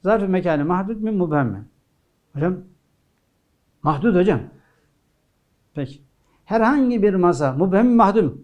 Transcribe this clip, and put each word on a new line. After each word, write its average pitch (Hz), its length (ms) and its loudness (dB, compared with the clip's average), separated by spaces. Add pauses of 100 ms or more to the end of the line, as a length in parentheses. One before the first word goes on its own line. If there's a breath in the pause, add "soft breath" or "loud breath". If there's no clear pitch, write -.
zarf-ı 202 240 0
mekanı 175 380 0
mahdud 190 360 -4
mu, 220 100 -4
mubhem 156 360 0
mi? 101 180 -8 (680)
Hocam, 170 240 -4 (1300)
mahdud 156 320 0
hocam. 180 240 2 (1300 soft breath)
Peki. 135 280 -10 (440)
Herhangi 240 580 0
bir 208 100 4
masa 160 400 2
mubhem 190 340 2
mi, 240 80 4
mahdud 208 280 4
mu? 143 200 -4